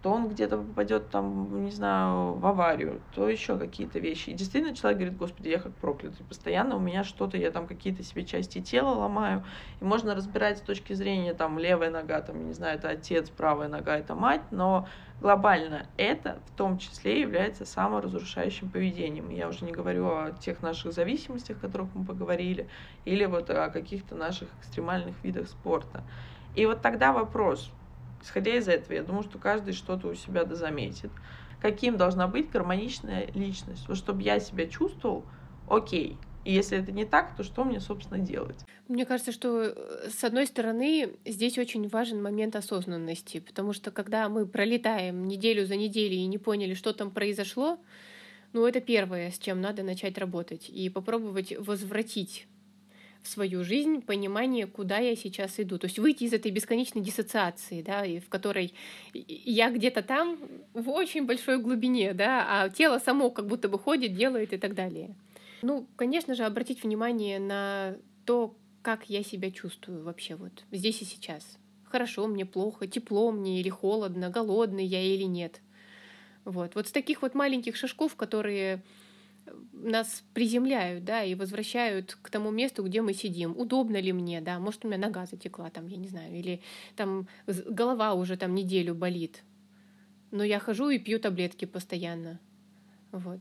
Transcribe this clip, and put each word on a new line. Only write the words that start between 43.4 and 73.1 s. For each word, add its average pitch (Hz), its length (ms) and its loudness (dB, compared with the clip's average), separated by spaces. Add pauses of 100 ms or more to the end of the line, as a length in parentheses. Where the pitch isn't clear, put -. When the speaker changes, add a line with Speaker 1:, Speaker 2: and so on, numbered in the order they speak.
Speaker 2:
что 202 200 -6
когда 214 360 0
мы 214 180 2
пролетаем 202 800 2
неделю 196 420 2
за 196 100 0
неделей 208 420 2
и 185 80 0
не 196 120 0
поняли, 202 360 0
что 190 180 -2
там 208 180 -4
произошло, 208 680 0 (760)
ну, 233 140 6
это 247 140 4
первое, 185 500 2
с 180 80 -10
чем 185 220 -2
надо 202 240 -2
начать 190 340 -4
работать, 175 500 -4
и 185 220 -4
попробовать 196 680 -2
возвратить 208 880 -4 (760)
в - 60 -12
свою 185 360 -2
жизнь 285 380 2
понимание, 208 640 0
куда 196 320 -2
я 240 180 4
сейчас 196 440 -6
иду. 185 180 -2
То - 80 -4
есть 185 120 -2
выйти 269 260 4
из 233 80 2
этой 220 180 2
бесконечной 226 520 0
диссоциации, 185 800 -2
да, 202 220 -2
и 170 140 -2
в 180 100 -12
которой 190 460 -2 (380)
и, - 80 -10
и - 320 -6
я 226 180 6
где-то 233 320 2
там, 311 360 2 (360)
в 233 160 -4
очень 311 360 0
большой 262 320 2
глубине, 233 560 2
да, 220 340 4
а 196 200 4
тело 269 300 6
само 262 320 4
как 208 160 -4
будто 214 220 0
бы 196 100 0
ходит, 247 360 2
делает 226 380 2
и 190 60 -2
так 196 160 -2
далее. 185 400 -6 (480)
Ну, 254 240 0 (100)
конечно 269 380 0
же, 233 100 0
обратить 233 380 -2
внимание 214 560 0
на 196 580 -2 (280)
то, 240 320 2 (260)
как 220 260 -2
я 202 140 -2
себя 190 300 -4
чувствую 180 500 -12
вообще 170 320 -10
вот 180 380 -16
здесь 202 300 0
и - 20 -8
сейчас. - 540 -12 (260)
Хорошо 233 420 -2
мне, 202 180 -2
плохо, 190 440 -4
тепло 220 420 2